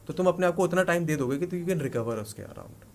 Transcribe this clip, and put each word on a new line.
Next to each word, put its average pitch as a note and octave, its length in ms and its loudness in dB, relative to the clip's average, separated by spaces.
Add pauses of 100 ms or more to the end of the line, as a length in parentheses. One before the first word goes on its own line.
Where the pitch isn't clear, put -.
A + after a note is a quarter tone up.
तो D#3 60 -8
तुम F#3 140 4
अपने F3+ 200 4
आप E3+ 80 2
को F#3+ 80 4
उतना F3+ 200 2
टाइम F3 220 2
दे D#3 100 0
दोगे C3+ 220 0
कि E3+ 80 -2
you F3 260 -4
can E3 140 0
recover A#2 280 -2
उसके G#2+ 280 -8
around। - 320 -14 (220)